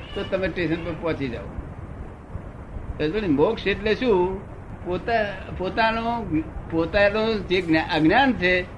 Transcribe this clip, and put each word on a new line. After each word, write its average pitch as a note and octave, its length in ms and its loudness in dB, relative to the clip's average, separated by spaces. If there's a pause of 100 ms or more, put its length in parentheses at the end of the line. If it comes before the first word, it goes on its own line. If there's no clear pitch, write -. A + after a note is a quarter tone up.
(140)
તો G3+ 80 -4
તમે F#3+ 260 -2
સ્ટેશન E3 360 -2
પર F3 160 -4
પહોંચી D3+ 280 -2
જાઓ. G#2+ 160 -8 (1500)
સમજો D#3+ 220 0
ને? G3+ 80 0
મોક્ષ E3+ 380 4
એટલે G3+ 280 2
શું? F#3+ 460 2 (440)
પોતા-, F#3+ 760 -2
પોતાનો, A3+ 680 0 (440)
પોતાનો G3+ 640 2
જે F3+ 280 0
જ્ઞા-, D#3+ 320 2
અજ્ઞાન G#3 380 6
છે F3+ 320 2 (140)